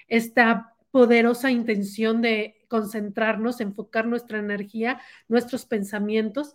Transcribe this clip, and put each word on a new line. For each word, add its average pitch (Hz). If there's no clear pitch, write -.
esta 226
poderosa 240
intención 226
de 220
concentrarnos, 220
enfocar 214
nuestra 233
energía, 208
nuestros 240
pensamientos, 214